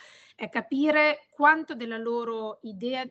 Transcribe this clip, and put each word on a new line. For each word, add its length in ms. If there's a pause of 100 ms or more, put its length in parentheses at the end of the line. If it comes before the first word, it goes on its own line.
(360)
è 140
capire 840
quanto 440
della 220
loro 640
idea 480